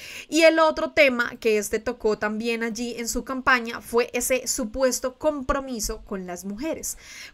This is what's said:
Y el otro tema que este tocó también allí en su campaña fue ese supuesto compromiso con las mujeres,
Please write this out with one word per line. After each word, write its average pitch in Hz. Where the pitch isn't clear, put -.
Y 311
el 320
otro 311
tema 254
que 214
este 208
tocó 220
también 226
allí 233
en 233
su 240
campaña 254
fue -
ese 247
supuesto 254
compromiso 269
con 190
las 180
mujeres, 220